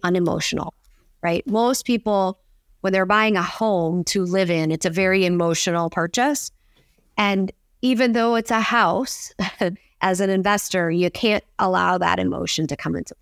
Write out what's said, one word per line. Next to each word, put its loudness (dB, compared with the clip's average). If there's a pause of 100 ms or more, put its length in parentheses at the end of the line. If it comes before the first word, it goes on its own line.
unemotional, -2 (480)
right? -2
Most 0
people, 0 (420)
when 0
they're 2
buying 4
a 2
home 0
to 0
live 0
in, 0
it's -2
a 0
very 2
emotional 0
purchase. -2 (640)
And 0 (300)
even 2
though 2
it's -2
a 0
house, 0 (280)
<laughs> 0 (300)
as 0
an 2
investor, 0
you 2
can't -2 (160)
allow 2
that 0
emotion -4
to -6
come -6
into -10